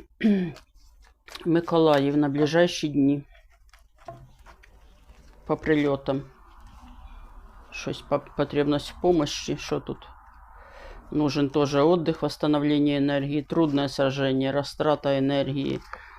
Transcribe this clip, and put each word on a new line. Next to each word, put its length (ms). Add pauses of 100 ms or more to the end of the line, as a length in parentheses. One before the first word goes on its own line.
(200)
<clears throat> 1200
Миколаїв 720
на 120
ближайші 600
дні. 340 (2250)
По 100
прильотам. 640 (1500)
Щось 300
по-, 220 (140)
потребность 540
в 100
помощи. 560
Що 240
тут? 180 (1120)
Нужен 400
тоже 320
отдых, 400
восстановление 760
энергии, 440
трудное 460
сражение, 640
растрата 680
энергии, 640 (380)